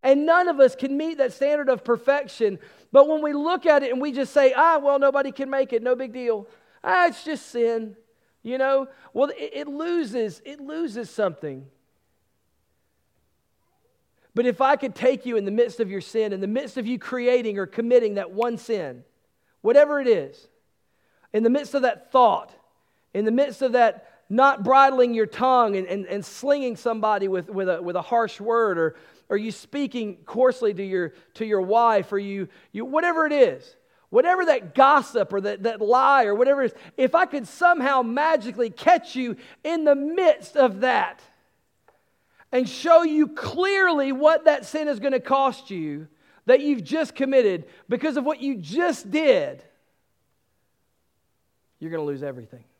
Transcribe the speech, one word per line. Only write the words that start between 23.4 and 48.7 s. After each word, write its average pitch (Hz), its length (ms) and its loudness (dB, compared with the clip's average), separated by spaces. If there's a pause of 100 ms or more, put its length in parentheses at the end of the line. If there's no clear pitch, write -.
of 247 120 -2
that 240 360 2 (180)
not 254 360 2
bridling 262 500 4
your 220 140 0
tongue 240 480 2
and, 185 100 -4
and, 185 220 -8
and 202 180 -8
slinging 269 500 -2
somebody 214 520 -2
with, 185 200 -4
with, 190 220 -4
a, 165 100 -2
with 175 160 -8
a 175 60 -2
harsh 233 380 -4
word, 220 400 0
or, 160 160 -2 (340)
or 202 80 -2
you 220 140 -6
speaking 226 640 -8 (100)
coarsely 240 480 0
to 185 100 -8
your, 185 300 -4 (220)
to 226 100 -6
your 208 160 0
wife, 214 500 2
or 202 60 -4
you, 196 300 -6 (240)
you, 220 140 -10
whatever 320 420 0
it 294 40 -2
is, 240 440 0 (340)
whatever 349 360 2
that 220 280 0
gossip 269 580 2
or 196 100 -4
that, 202 200 -6
that 220 180 -4
lie 254 460 4
or 208 80 0
whatever 269 300 2
it 226 100 -4
is, - 60 -20 (180)
if 262 160 0
I 349 140 2
could 269 200 -8
somehow 285 540 0
magically 240 720 -2
catch - 440 0
you 247 200 -6 (280)
in 320 200 -4
the 285 120 6
midst 320 640 0
of 220 220 2
that 226 420 -2 (1300)
and 247 160 0
show 330 360 4
you 302 240 0
clearly 349 840 0
what 311 320 2
that 294 200 4
sin 302 220 -6
is 262 120 -4
gonna 262 200 -2
cost 269 500 -2
you 156 380 -10 (400)
that 262 140 6
you've 277 220 -2
just 294 300 -4
committed 247 520 0 (220)
because 269 300 -4
of 269 60 -4
what 269 180 -4
you 269 140 -6
just 214 560 -4